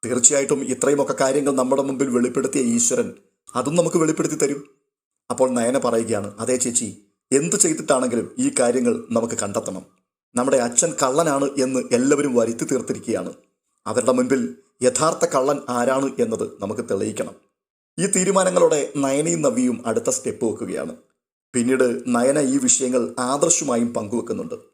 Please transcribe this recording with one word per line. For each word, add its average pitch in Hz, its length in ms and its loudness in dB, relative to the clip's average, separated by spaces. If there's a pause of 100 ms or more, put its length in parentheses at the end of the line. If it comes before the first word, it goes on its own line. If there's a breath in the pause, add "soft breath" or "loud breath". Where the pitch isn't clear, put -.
തീർച്ചയായിട്ടും 135 580 0
ഇത്രയുമൊക്കെ 131 580 0
കാര്യങ്ങൾ 139 320 2
നമ്മുടെ 131 280 2
മുമ്പിൽ 135 280 -2
വെളിപ്പെടുത്തിയ 123 520 0
ഈശ്വരൻ 120 520 0 (420)
അതും 127 200 -2
നമുക്ക് 165 220 2
വെളിപ്പെടുത്തി 156 380 0
തരും. 139 440 -4 (520)
അപ്പോൾ 127 180 2
നയന 120 280 0
പറയുകയാണ്, 113 640 -2
"അതെ 117 160 -2
ചേച്ചി, 117 420 -2 (340)
എന്ത് 151 240 2
ചെയ്തിട്ടാണെങ്കിലും 131 840 0
ഈ 135 200 0
കാര്യങ്ങൾ 120 520 2
നമുക്ക് 113 320 -2
കണ്ടെത്തണം. 98 420 -6 (500)
നമ്മുടെ 135 220 2
അച്ഛൻ 120 360 2 (100)
കള്ളനാണ് 139 460 2 (100)
എന്ന് 131 320 0
എല്ലാവരും 139 440 2
വരുത്തി 117 300 0
തീർത്തിരിക്കുകയാണ്. 107 680 -4 (540)
അവരുടെ 120 240 0
മുൻപിൽ 127 440 0 (280)
യഥാർത്ഥ 156 420 2 (100)
കള്ളൻ 143 340 2
ആരാണ് 131 500 0
എന്നത് 110 320 -2 (100)
നമുക്ക് 104 200 -6
തെളിയിക്കണം." 101 540 -4 (640)
ഈ 185 80 0
തീരുമാനങ്ങളോടെ 180 880 2
നയനയും 147 460 -2
നവ്യയും 123 440 0
അടുത്ത 117 240 -2
സ്റ്റെപ്പ് 120 360 -4
വെക്കുകയാണ്. 85 500 -6 (580)
പിന്നീട് 123 540 2
നയന 127 320 2
ഈ 135 180 2
വിഷയങ്ങൾ 127 640 0
ആദർശുമായും 127 760 0
പങ്കുവെക്കുന്നുണ്ട്. 104 600 -6 (180)